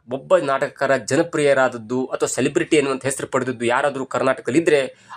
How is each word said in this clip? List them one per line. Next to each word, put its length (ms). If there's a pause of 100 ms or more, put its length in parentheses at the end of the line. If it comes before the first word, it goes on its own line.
(120)
ಒಬ್ಬ 240
ನಾಟಕಕಾರ 600
ಜನಪ್ರಿಯರಾದದ್ದು 1120
ಅಥವಾ 200
ಸೆಲೆಬ್ರಿಟಿ 500
ಎನ್ನುವಂಥ 280
ಹೆಸರು 220
ಪಡೆದದ್ದು 380
ಯಾರಾದ್ರೂ 420
ಕರ್ನಾಟಕದಲ್ಲಿ 520
ಇದ್ರೆ 360 (220)